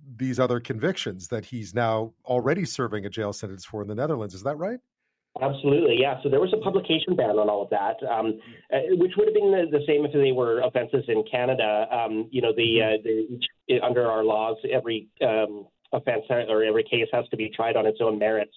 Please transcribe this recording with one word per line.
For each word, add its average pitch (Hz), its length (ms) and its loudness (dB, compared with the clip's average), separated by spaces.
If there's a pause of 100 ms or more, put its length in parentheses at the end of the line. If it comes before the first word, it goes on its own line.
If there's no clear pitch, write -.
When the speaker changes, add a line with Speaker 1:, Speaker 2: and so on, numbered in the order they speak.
(160)
Speaker 1:
these 127 240 -2
other 120 220 2
convictions 117 640 -4
that 110 160 -6
he's 104 300 -12
now 113 400 0 (100)
already 127 400 0
serving 107 420 -4
a 104 40 -6
jail 101 240 -4
sentence 95 320 -12
for 107 160 -10
in 104 80 -8
the 104 60 -8
Netherlands. 117 380 -4
Is 92 100 -16
that 147 140 -4
right? 214 220 -6 (600)
Speaker 2:
Absolutely, 139 580 2
yeah. 135 240 0
So 139 60 -2
there 135 100 4
was 185 140 2
a 214 100 -2
publication 185 540 0
ban 117 140 2
on 104 180 2
all 101 140 0
of 95 80 -8
that, 104 360 -2
um, 110 320 -2 (320)
uh, 135 60 2 (140)
which 180 260 4
would 214 100 4
have 214 60 4
been 202 180 4
the, 180 140 4 (120)
the 143 80 2
same 151 200 4
if 143 80 -4
they 139 180 4
were 123 300 2
offenses 127 480 0
in 110 200 2
Canada. 113 600 0
Um, 113 400 -2
you 127 100 0
know, 117 140 2
the, 117 80 0
Speaker 1:
Mm-hmm. 113 300 4
Speaker 2:
uh, 110 100 -2
the, 110 240 -2 (460)
each, 123 100 2
under 120 260 2
our 110 140 0
laws, 110 320 0 (160)
every, 113 380 -4 (120)
um, 107 440 0 (260)
offense 123 360 -2
ha-, 120 220 0
or 110 140 4
every 110 200 2
case 113 280 0
has 120 180 0
to 110 80 -6
be 110 120 -4
tried 113 260 -2
on 110 100 2
its 107 160 2
own 110 160 2
merits. 107 400 0